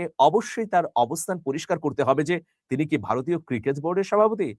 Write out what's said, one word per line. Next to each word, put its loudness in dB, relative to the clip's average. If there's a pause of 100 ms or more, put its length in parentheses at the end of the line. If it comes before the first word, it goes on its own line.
(180)
অবশ্যই 2
তার 2 (120)
অবস্থান 0
পরিষ্কার -4
করতে -2
হবে 2
যে 0 (320)
তিনি 0
কি 0
ভারতীয় -2
ক্রিকেট -4
বোর্ডের -2
সভাপতি 2 (100)